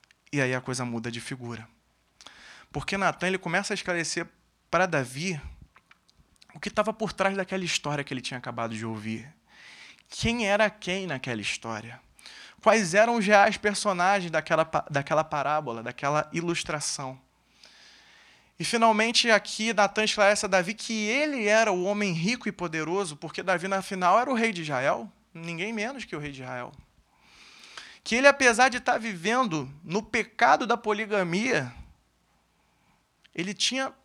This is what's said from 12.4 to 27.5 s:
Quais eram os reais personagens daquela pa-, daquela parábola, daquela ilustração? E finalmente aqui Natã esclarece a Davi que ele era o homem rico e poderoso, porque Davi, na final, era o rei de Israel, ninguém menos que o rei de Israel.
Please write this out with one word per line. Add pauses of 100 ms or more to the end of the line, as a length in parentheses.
Quais
eram
os
reais
personagens
daquela
pa-,
daquela
parábola,
daquela
ilustração? (1400)
E
finalmente
aqui
Natã
esclarece
a
Davi
que
ele
era
o
homem
rico
e
poderoso,
porque
Davi,
na
final,
era
o
rei
de
Israel, (220)
ninguém
menos
que
o
rei
de
Israel. (1300)